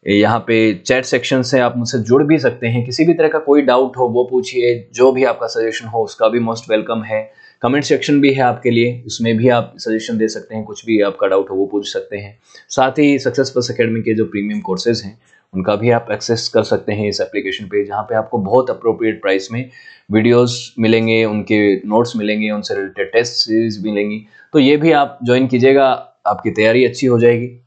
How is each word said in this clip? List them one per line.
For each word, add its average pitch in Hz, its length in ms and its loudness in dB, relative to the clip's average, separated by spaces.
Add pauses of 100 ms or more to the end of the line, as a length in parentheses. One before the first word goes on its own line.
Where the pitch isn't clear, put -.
यहाँ 107 320 4
पे 110 340 2
चैट 127 300 -2
सेक्शन 131 380 -2
से 127 180 2
आप 120 160 0
मुझसे 120 220 -4
जुड़ 120 240 4
भी 151 160 2
सकते 120 280 -2
हैं। 120 200 -2
किसी 131 180 0
भी 165 100 4
तरह 160 140 2
का 151 100 0
कोई 147 240 4
डाउट 127 340 2
हो 127 120 0
वो 123 160 0
पूछिए, 123 500 0 (200)
जो 127 180 4
भी 127 120 2
आपका 117 220 -2
सजेशन 113 400 -4
हो 113 180 -2
उसका 110 240 -2
भी 117 120 0
most 113 300 -6
welcome 110 340 -2
है। 110 280 -6 (300)
कमेंट 135 220 0
सेक्शन 143 360 2
भी 139 140 4
है 135 80 0
आपके 123 280 0
लिए, 120 360 0
उसमें 117 300 -2
भी 120 120 2
आप 120 300 0
सजेशन 110 400 -4
दे 110 100 0
सकते 110 260 -10
हैं, 110 100 -10
कुछ 107 220 -16
भी 110 140 2
आपका 101 260 0
डाउट 95 240 0
हो 95 60 -4
वो 98 100 0
पूछ 101 260 -6
सकते 104 240 -8
हैं। 101 220 -14 (300)
साथ 131 300 0
ही 143 200 4
सक्सेस 123 320 -2
प्लस 120 200 -2
एकेडमी 113 300 -4
के 110 140 -2
जो 110 100 0
प्रीमियम 104 360 -6
कोर्सेज 95 440 -4
हैं 98 140 -14 (340)
उनका 95 240 -2
भी 113 140 0
आप 117 220 0
एक्सेस 113 360 -4
कर 113 140 0
सकते 107 300 -4
हैं 104 160 -2
इस 98 120 -6
एप्लीकेशन 98 440 -6
पे, 101 200 -4
जहाँ 101 180 -6
पे 110 120 -8
आपको 110 240 -4
बहुत 117 320 0
अप्रोप्रिएट 110 520 -2
प्राइस 98 300 -2
में 123 180 -8 (400)
वीडियोज़ 120 440 4 (240)
मिलेंगे, 113 460 2
उनके 104 520 2
नोट्स 113 400 0
मिलेंगे, 107 340 -2
उनसे 104 240 -6
रिलेटेड 98 380 -6
टेस्ट 117 200 0
सीरीज 110 520 -2
मिलेंगी। 104 380 -4 (300)
तो 156 60 2
ये 143 180 4
भी 160 160 2
आप 143 320 0
ज्वाइन 127 220 2
कीजिएगा, 135 400 4 (400)
आपकी 104 240 -2
तैयारी 110 340 4
अच्छी 120 220 -2
हो 120 140 4
जाएगी। 120 280 4 (180)